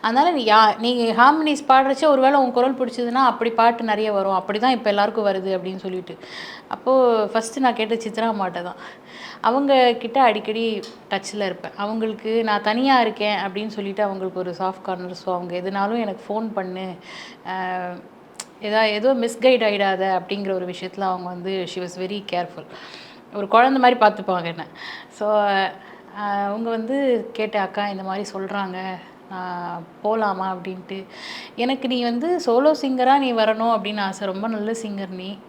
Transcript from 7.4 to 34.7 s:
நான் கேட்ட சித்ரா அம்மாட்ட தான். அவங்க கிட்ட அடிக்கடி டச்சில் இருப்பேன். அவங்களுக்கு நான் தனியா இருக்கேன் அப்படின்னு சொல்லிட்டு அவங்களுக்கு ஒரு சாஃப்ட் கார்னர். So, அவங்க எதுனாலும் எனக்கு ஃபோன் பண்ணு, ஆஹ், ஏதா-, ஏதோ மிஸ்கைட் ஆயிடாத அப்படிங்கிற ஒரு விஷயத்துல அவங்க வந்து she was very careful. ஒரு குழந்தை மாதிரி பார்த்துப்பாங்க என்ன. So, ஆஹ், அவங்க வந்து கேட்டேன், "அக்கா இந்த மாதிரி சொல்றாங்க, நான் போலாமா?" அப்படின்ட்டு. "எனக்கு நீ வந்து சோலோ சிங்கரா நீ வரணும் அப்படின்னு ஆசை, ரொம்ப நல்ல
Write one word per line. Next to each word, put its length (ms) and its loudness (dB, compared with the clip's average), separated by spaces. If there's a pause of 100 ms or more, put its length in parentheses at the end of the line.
நான் 140 4
கேட்ட 220 -2
சித்ரா 320 -4
அம்மாட்ட 360 -4
தான். 120 -10 (680)
அவங்க 520 4
கிட்ட 280 0
அடிக்கடி 640 0 (260)
டச்சில் 320 -6
இருப்பேன். 360 -6
அவங்களுக்கு 680 -2
நான் 180 2
தனியா 400 4
இருக்கேன் 360 0
அப்படின்னு 300 -4
சொல்லிட்டு 360 -4
அவங்களுக்கு 360 -4
ஒரு 200 -6
சாஃப்ட் 220 -4
கார்னர். 320 -8
So, 220 -4
அவங்க 200 -6
எதுனாலும் 440 -2
எனக்கு 280 -6
ஃபோன் 260 -4
பண்ணு, 320 -6 (600)
ஆஹ், 500 -6 (640)
ஏதா-, 300 2
ஏதோ 220 2
மிஸ்கைட் 500 2
ஆயிடாத 560 2
அப்படிங்கிற 340 -4
ஒரு 120 -4
விஷயத்துல 340 -10
அவங்க 300 -4
வந்து 460 -6
she 20 -6
was 240 -8
very 300 -6
careful. 340 -6 (680)
ஒரு 140 -4
குழந்தை 340 6
மாதிரி 180 6
பார்த்துப்பாங்க 440 2
என்ன. 220 -8 (540)
So, 220 2 (800)
ஆஹ், 260 -2
அவங்க 240 -4
வந்து 640 0
கேட்டேன், 280 -2
"அக்கா 280 -4
இந்த 140 -8
மாதிரி 300 -6
சொல்றாங்க, 440 -6 (520)
நான் 540 -8 (200)
போலாமா?" 520 0
அப்படின்ட்டு. 500 -12 (500)
"எனக்கு 320 -2
நீ 160 -2
வந்து 420 0
சோலோ 360 4
சிங்கரா 360 4
நீ 160 2
வரணும் 420 2
அப்படின்னு 240 -4
ஆசை, 280 -4
ரொம்ப 200 -4
நல்ல 240 -4